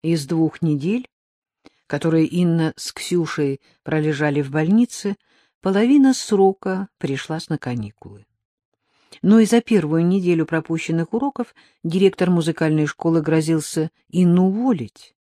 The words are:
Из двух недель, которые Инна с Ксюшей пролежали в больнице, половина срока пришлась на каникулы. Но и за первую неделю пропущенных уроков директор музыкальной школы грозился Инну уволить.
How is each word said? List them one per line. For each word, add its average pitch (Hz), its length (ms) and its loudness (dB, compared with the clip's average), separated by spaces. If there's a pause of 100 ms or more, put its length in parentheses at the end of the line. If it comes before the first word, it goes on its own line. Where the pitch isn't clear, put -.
Из 165 180 -2
двух 160 380 -2
недель, 170 460 -2 (800)
которые 160 380 0
Инна 165 500 0
с - 160 -14
Ксюшей 151 680 -4 (220)
пролежали 151 580 -2
в 135 120 -6
больнице, 196 640 0 (440)
половина 254 540 4
срока 190 760 0 (100)
пришлась 151 500 -8
на 151 100 -4
каникулы. 104 680 -10 (1000)
Но 214 180 6
и 214 60 6
за 220 140 4
первую 165 460 0
неделю 175 400 0
пропущенных 165 680 -4
уроков 247 440 -6 (260)
директор 185 480 2
музыкальной 160 560 0
школы 165 340 -2
грозился 160 720 -2 (180)
Инну 180 360 4
уволить. 196 760 -4